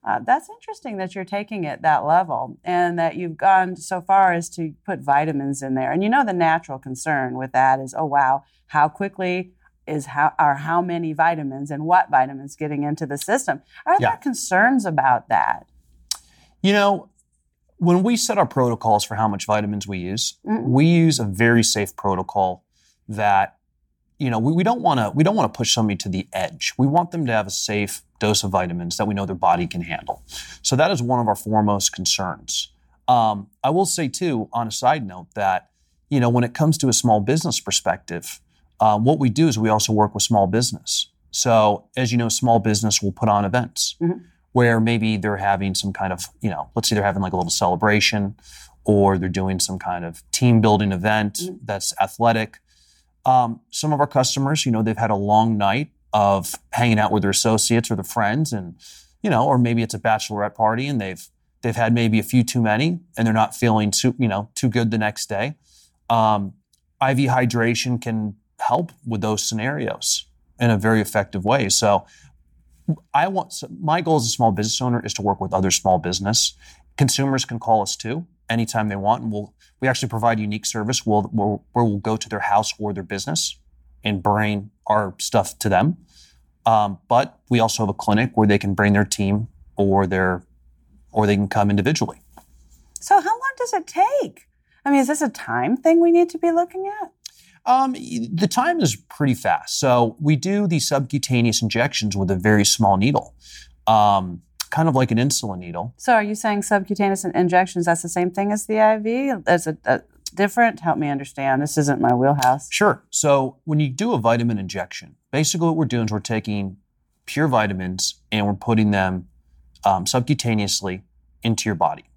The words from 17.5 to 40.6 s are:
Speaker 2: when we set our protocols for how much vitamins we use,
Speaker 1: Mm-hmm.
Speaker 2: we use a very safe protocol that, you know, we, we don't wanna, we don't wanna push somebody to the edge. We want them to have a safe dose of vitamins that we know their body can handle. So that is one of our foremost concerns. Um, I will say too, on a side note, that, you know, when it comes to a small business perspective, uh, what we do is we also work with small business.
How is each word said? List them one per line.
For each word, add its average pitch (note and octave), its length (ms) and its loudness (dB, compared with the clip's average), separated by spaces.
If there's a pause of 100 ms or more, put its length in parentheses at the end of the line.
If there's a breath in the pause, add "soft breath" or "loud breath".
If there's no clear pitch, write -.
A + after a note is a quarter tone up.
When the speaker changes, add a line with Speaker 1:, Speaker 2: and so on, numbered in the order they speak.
Speaker 2:
when F3 240 4
we A3+ 160 2
set G#3+ 220 -2
our D#3+ 80 4
protocols A#2 560 0
for - 100 -8
how A2 140 0
much G2+ 180 -4
vitamins G#2 420 -2
we G2 120 -6
use, F#2 440 -6
Speaker 1:
Mm-hmm. G#3 280 -2
Speaker 2:
we C3+ 140 6
use E3 340 4
a A#2 40 -2
very A2+ 400 4
safe G#2 320 -2
protocol F#2 680 -4 (440)
that, G2+ 500 0 (600)
you C3 140 -2
know, A2+ 80 0
we, B2+ 140 0
we F3 100 2
don't A#3+ 180 0
wanna, B2+ 300 2
we D3 120 2
don't G3 120 2
wanna G3+ 140 0
push - 220 -4
somebody G#2 260 0
to G2 120 -8
the F#2 240 -6
edge. F2+ 460 -6
We C3 80 4
want E3+ 240 0
them E3 160 -4
to A#2+ 40 -2
have G#2+ 140 0
a G2 60 -12
safe G#2 500 -6 (180)
dose G#2 240 0
of G2 80 -4
vitamins F2 460 -2
that G#2 100 -2
we G#2+ 60 -2
know G2 120 -4
their F#2+ 80 -6
body F2 320 2
can F2 140 -8
handle. - 420 -8 (400 loud breath)
So - 140 -2
that D#3 160 2
is D3 100 -2
one A#2+ 200 0
of A2+ 80 0
our G2+ 80 0
foremost G#2 560 0
concerns. - 760 -6 (380)
Um, A2 400 2 (160)
I C3 60 2
will F3+ 160 2
say D#3+ 240 -4
too, B2+ 420 -4
on A#2 160 -4
a G#2+ 40 -10
side C3 360 0
note, F2+ 280 -16
that, F#2+ 340 -2 (400)
you C#3+ 100 2
know, A#2+ 80 4
when A#2+ 160 2
it A#2+ 100 -4
comes D#3 260 2
to C3 100 2
a A#2 40 2
small G#2+ 280 2
business D3+ 400 -2
perspective, - 800 -6 (400)
uh, G#2+ 180 4
what C#3+ 200 2
we C3+ 100 2
do D3+ 180 2
is A#2 100 0
we A2 120 0
also A2 240 2
work G#2+ 200 2
with G2+ 80 -4
small G2+ 260 2
business. - 600 -4 (240)